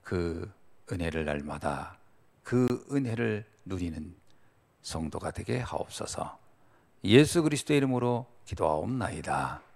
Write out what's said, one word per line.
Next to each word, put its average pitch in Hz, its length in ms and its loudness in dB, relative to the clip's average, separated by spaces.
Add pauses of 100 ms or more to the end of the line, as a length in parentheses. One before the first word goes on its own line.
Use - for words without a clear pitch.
그 87 500 -2 (400)
은혜를 82 340 -2
날마다, 73 720 -4 (420)
그 123 500 0
은혜를 113 540 0 (200)
누리는 85 500 -6 (640)
성도가 - 480 -6
되게 95 300 -2
하옵소서. - 800 -6 (640)
예수 147 400 8
그리스도의 147 340 2
이름으로 123 480 2 (200)
기도하옵나이다. 78 1160 -2 (140)